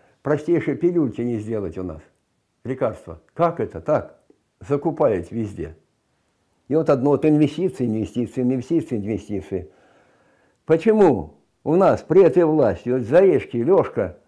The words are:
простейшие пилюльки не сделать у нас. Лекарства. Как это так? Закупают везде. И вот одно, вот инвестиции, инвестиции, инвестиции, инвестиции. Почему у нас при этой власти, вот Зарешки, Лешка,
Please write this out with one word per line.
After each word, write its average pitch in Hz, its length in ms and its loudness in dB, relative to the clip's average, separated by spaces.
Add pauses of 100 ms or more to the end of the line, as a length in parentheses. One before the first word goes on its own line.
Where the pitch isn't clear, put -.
(240)
простейшие 151 520 -2
пилюльки 156 460 -2
не 120 160 -4
сделать 104 400 -8
у 92 60 -8
нас. 80 180 -12 (640)
Лекарства. 113 580 -6 (140)
Как 165 240 0
это 98 200 -6
так? 143 360 -4 (520)
Закупают 143 640 -2
везде. 98 460 -8 (920)
И 131 80 -2
вот 156 140 0
одно, 143 220 2
вот 135 120 0
инвестиции, 151 640 0
инвестиции, 110 560 -4
инвестиции, 131 560 -2
инвестиции. 98 760 -8 (920)
Почему 165 720 2 (280)
у 151 140 0
нас 170 240 4
при 180 240 6
этой 170 180 4
власти, 135 460 2
вот 127 140 -2
Зарешки, 156 520 2
Лешка, 120 640 0 (100)